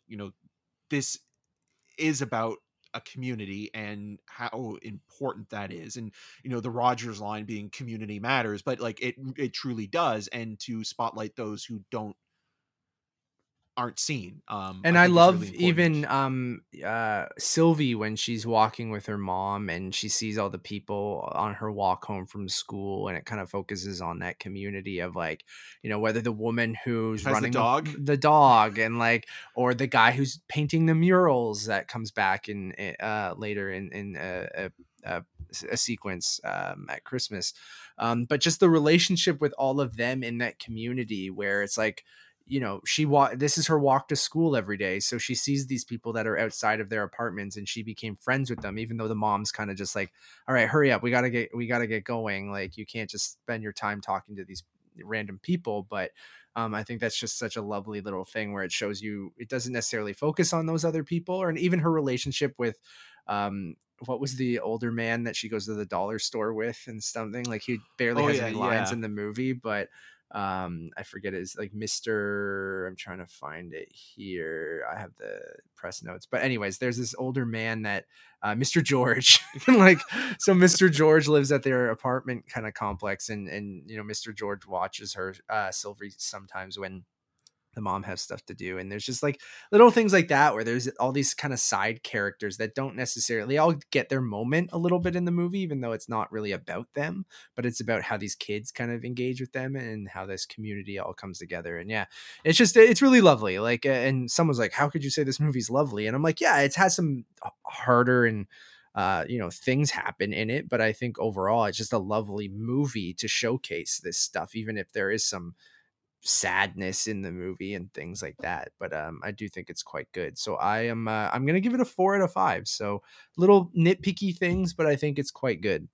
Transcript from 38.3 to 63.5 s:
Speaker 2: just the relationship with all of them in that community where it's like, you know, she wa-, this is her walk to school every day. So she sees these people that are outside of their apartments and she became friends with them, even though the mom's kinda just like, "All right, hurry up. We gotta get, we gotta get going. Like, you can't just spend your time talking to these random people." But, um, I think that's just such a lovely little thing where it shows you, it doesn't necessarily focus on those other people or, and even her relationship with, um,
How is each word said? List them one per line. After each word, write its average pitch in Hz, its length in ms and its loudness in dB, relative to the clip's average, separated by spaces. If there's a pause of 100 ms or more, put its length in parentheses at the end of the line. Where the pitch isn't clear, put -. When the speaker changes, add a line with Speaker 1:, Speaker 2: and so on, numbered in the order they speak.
Speaker 2:
just 170 180 2
the 180 100 8
relationship 165 720 4
with 143 160 2
all 135 240 2
of 117 160 -4
them 127 260 -2
in 117 140 -4
that 117 220 -4
community 110 720 -6
where 101 320 0
it's 98 160 -4
like, 110 240 -2 (440)
you 135 120 -2
know, 101 260 -4
she 156 200 2
wa-, 139 300 4
this 139 220 0
is 160 100 0
her 160 100 4
walk 135 300 4
to 147 80 -2
school 160 400 2
every 101 220 -2
day. 95 220 0
So 120 180 -2
she 120 180 -4
sees 139 320 -2
these 127 160 -4
people 117 300 -8
that 110 120 -2
are 107 120 0
outside 110 420 0
of 101 100 -6
their 107 140 -2
apartments 101 540 -8
and 98 100 -12
she 113 160 -8
became 107 320 -8
friends 127 340 0
with 120 120 -6
them, 104 180 -6
even 113 180 -6
though 110 100 -2
the 110 80 -4
mom's 104 360 0
kinda 101 240 -6
just 95 200 -6
like, 98 160 -4 (360)
"All 131 80 2
right, 113 120 6
hurry 143 240 4
up. 107 120 2
We 120 80 0
gotta 123 180 2
get, 117 260 -2
we 120 120 -4
gotta 120 200 0
get 107 160 -4
going. 101 480 -4
Like, 95 260 -6
you 110 80 -12
can't 110 240 -8
just - 240 -8
spend 113 300 -8
your 104 100 -8
time 104 280 -6
talking 98 360 -6
to 95 80 -12
these 92 180 -14 (400)
random 104 380 -8
people." 117 480 -4
But, 98 220 -4 (440)
um, 113 180 -4
I 104 100 -4
think 113 180 -10
that's 113 180 -2
just - 180 -6
such 113 180 -6
a 113 60 -6
lovely 104 400 -6
little 95 240 -6
thing 107 280 -6
where 98 100 -4
it 87 80 -6
shows 101 300 -4
you, 104 360 -10
it 113 120 -14
doesn't 123 240 -4
necessarily 107 400 -4
focus 156 400 0
on 165 120 0
those 160 180 -2
other 160 200 0
people 170 320 -4
or, 185 140 0
and 160 100 -2
even 180 200 2
her 165 120 2
relationship 139 640 0
with, 120 220 -2 (480)
um, 98 480 -4 (300)